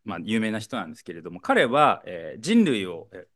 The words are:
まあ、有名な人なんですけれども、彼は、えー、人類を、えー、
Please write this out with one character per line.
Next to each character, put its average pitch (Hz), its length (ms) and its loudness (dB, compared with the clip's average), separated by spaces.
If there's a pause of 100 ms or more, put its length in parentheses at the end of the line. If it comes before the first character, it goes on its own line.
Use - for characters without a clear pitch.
ま 92 140 -6
あ、 - 40 -6
有 110 180 0
名 110 120 0
な 107 80 -2
人 110 180 -8
な 95 80 -4
ん 80 60 -12
で 78 60 -16
す - 60 -20
け 87 100 -10
れ 82 80 -14
ど 85 100 -10
も、 87 80 -10
彼 233 260 4
は、 127 400 2
え 82 320 -10
ー、 110 40 -14
人 220 240 6
類 110 200 0
を、 85 280 -10
え 95 40 -14
ー、 90 180 -16